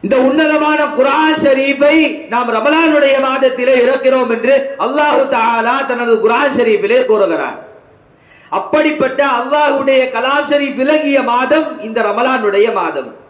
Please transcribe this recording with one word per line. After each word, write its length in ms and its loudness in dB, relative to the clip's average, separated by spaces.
இந்த 180 0
உன்னதமான 640 2
குர்ஆன் 560 0
ஷரீஃபை 880 2
நாம் 220 -2
ரமலானுடைய 720 2
மாதத்திலே 560 0
இறக்கிறோம் 520 2
என்று 480 0
அல்லாஹ் 520 0
தஆலா 560 0
தனது 420 0
குர்ஆன் 280 0
ஷரீஃபிலே 480 2
கூறுகிறான். 540 0
அப்படிப்பட்ட 760 0
அல்லாஹ்வுடைய 840 0
கலாம் 380 -2
ஷரீஃப் 260 -2
விளங்கிய 480 0
மாதம் 600 -2
இந்த 200 -4
ரமலானுடைய 720 0
மாதம். 400 -6